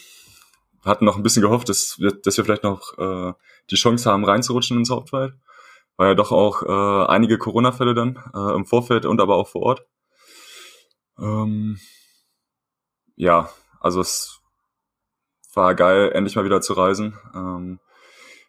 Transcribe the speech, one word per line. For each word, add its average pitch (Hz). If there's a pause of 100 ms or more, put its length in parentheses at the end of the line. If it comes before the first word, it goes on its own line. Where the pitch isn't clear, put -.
(840)
hatten 101
noch 101
ein 104
bisschen 110
gehofft, 113
dass -
wir, 101
dass -
wir 110
vielleicht 104
noch, 98
äh, 92 (360)
die 98
Chance 117
haben, 101
reinzurutschen 120
ins 117
Hauptfeld. 131 (600)
Weil 92
ja 95
doch 101
auch, 101
äh, 98
einige 110
Corona-Fälle 120
dann, 120 (160)
äh, 101
im 95
Vorfeld 120
und 104
aber 95
auch 95
vor 90
Ort. 123 (1300)
Ähm, 107 (1400)
ja, 85 (280)
also 90
es - (1120)
war 92
geil, 92
endlich 95
mal 98
wieder 98
zu -
reisen. 98 (160)
Ähm, 92 (680)